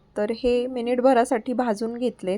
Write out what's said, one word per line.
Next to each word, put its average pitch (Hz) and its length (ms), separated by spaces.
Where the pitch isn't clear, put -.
तर 208 140
हे 240 360
मिनिटभरासाठी 247 840
भाजून 233 440
घेतले. 208 400